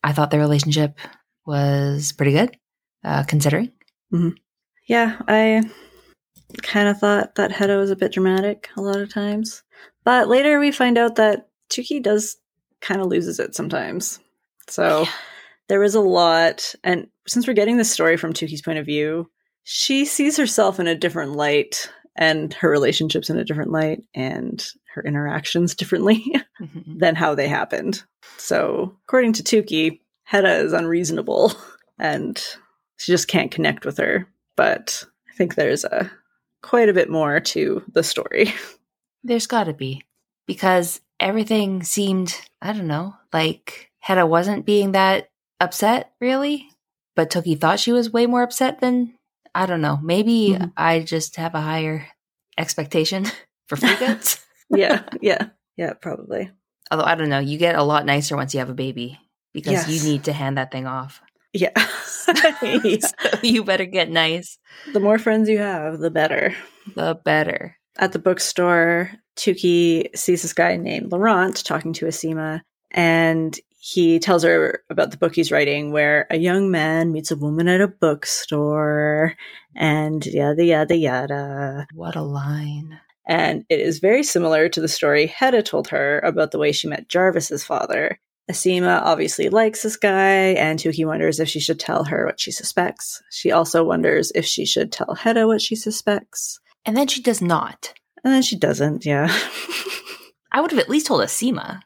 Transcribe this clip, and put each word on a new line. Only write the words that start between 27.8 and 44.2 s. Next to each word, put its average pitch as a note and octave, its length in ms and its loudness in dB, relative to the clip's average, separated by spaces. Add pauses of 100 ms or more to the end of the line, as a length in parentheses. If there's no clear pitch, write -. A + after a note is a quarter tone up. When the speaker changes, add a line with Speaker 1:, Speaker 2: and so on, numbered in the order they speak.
Speaker 2:
So - 600 -2 (100)
according B3 260 4
to A3 100 -4
Tookie, D#3+ 560 2 (240)
Hedda F#3+ 360 2
is D#3 140 0
unreasonable E3 800 0 (220)
<laughs> - 240 -20
and - 420 -4 (560)
she - 160 -2
just - 140 0
can't - 240 0
connect D3+ 340 -4
with C#3+ 120 -6
her. - 300 -2 (300)
But - 480 0 (240)
I - 60 -20
think F3 200 -2
there's C#3+ 300 0
a - 240 -2 (520)
quite A#3 280 4
a G3+ 40 4
bit F3+ 160 2
more D#3 300 0
to - 420 -2 (120)
the E3 100 2
story. - 500 0 (340)
<laughs> - 360 -20
Speaker 1:
There's A#3 240 -2
gotta G3+ 260 -2
be, C#3 300 -10 (440)
because F3+ 520 0 (200)
everything G#3 640 0
seemed, F#3 500 -2 (280)
I G3 120 -6
don't G3 140 -4
know, D#3+ 260 -4 (200)
like - 680 -4
Hedda F#3 260 2